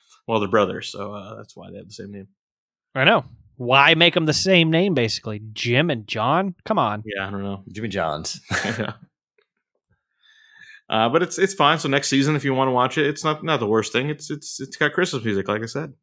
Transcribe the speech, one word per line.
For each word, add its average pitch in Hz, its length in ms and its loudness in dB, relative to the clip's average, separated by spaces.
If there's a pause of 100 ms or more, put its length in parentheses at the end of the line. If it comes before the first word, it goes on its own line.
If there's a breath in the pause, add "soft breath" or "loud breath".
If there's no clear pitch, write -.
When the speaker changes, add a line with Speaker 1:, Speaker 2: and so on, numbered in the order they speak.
(260 soft breath)
Speaker 1:
Well, 113 140 0
they're 101 80 0
brothers, 101 420 0
so, 104 220 -10
uh, 101 240 -14
that's 107 200 -20
why 95 140 -18
they 95 80 -18
have 98 80 -18
the 98 60 -20
same 98 200 -16
name. 98 160 -16 (680)
Speaker 2:
I 135 100 0
know. 185 200 4 (320)
Why 139 380 6
make 170 220 6
'em 160 100 4
the 151 60 4
same 170 380 4
name, 170 240 4
basically? 107 460 -2 (120)
Jim 123 380 0
and 110 160 -6
John? 156 480 -2 (100)
Come 208 140 -2
on. 107 260 0
Speaker 1:
Yeah, 98 240 -6
I - 20 -10
don't 98 120 -6
know. 98 280 -8
Speaker 3:
Jimmy 107 180 -10
John's. 85 580 -4
Speaker 1:
<laughs> - 180 -4
Yeah. 107 280 -6 (2000 soft breath)
Uh, 113 200 2
but 160 140 2
it's, 170 160 -4
it's 190 160 0
fine. 151 240 4
So 151 100 -4
next 139 200 0
season, 139 280 2
if 139 80 -4
you 139 100 0
wanna 131 180 2
watch 127 260 2
it, 147 80 2
it's 147 180 -4
not, 151 180 -2
not 156 160 0
the 117 80 -2
worst 110 240 0
thing. 131 200 -2
It's, 151 200 -10
it's, - 300 -12
it's - 160 -12
got 147 160 0
Christmas 147 320 -2
music, 98 240 -2
like 107 140 -2
I 117 40 -8
said. 139 360 -10